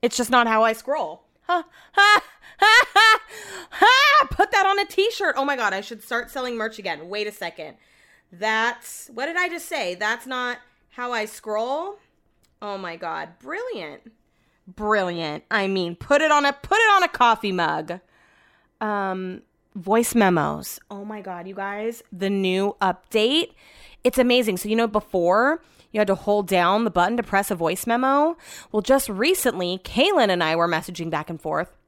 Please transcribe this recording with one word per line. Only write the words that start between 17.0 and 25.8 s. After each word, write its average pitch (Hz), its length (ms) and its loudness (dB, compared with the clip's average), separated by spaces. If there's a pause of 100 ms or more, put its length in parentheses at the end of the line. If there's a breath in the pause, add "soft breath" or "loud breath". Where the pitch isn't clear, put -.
a 330 40 -2
coffee 220 440 2
mug. 165 480 -4 (800 soft breath)
Um, 190 640 -6 (340)
voice 214 400 0
memos. 165 640 2 (100)
Oh 202 140 -14
my 214 160 -12
God, 180 260 -12
you 190 80 -14
guys, 208 560 -8
the 196 200 -4
new 196 520 0
update. 220 680 0 (520 loud breath)
It's 247 140 2
amazing. 240 380 2
So, 208 120 -6
you 214 60 0
know, 226 140 2
before 214 720 2 (300 soft breath)